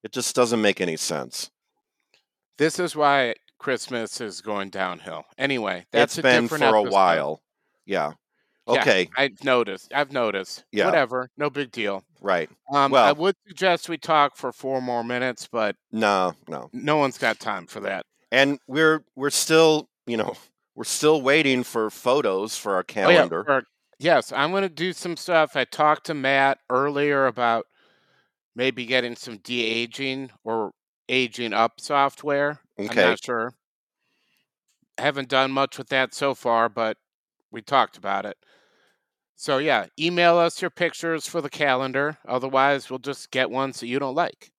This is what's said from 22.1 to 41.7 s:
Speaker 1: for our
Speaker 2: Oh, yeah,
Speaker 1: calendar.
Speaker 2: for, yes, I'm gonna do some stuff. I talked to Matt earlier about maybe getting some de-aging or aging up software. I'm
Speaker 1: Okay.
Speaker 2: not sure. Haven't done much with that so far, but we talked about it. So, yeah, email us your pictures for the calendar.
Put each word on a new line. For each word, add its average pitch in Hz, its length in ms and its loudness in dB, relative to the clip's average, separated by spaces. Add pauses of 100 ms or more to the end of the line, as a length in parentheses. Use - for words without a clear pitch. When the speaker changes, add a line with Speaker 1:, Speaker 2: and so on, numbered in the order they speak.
Speaker 1:
for 101 180 -4
our 92 60 2
Speaker 2:
Oh, - 160 -12
yeah, 165 200 6
Speaker 1:
calendar. 92 280 2
Speaker 2:
for, 135 180 0 (360)
yes, 139 340 2
I'm 147 200 0
gonna 196 160 -2
do 170 240 -6
some 170 240 -8
stuff. 160 400 0
I 127 80 0
talked 151 420 0
to 160 80 -6
Matt 135 440 2 (120)
earlier 143 560 0
about 117 400 0 (880)
maybe 123 320 -4
getting 120 300 -2
some 113 220 -14
de-aging 120 920 -6 (140)
or 110 260 -4 (380)
aging 120 440 -2
up 113 280 0
software. 143 800 -2 (180)
I'm 101 80 -8
Speaker 1:
Okay. 107 160 2
Speaker 2:
not 90 220 2
sure. 120 280 -4 (1400)
Haven't 139 320 -4
done 135 220 2
much 135 260 -2
with 131 120 -14
that 131 260 0
so 139 200 -2
far, 117 340 0
but 110 300 -4 (520)
we 113 120 -14
talked 123 340 0
about 98 300 -4
it. 101 100 -12 (1000)
So, 139 220 -2
yeah, 131 280 2 (120)
email 170 380 4
us 170 240 0
your 180 100 -4
pictures 165 560 -4
for 170 140 -4
the 143 100 -8
calendar. 139 680 -2 (100)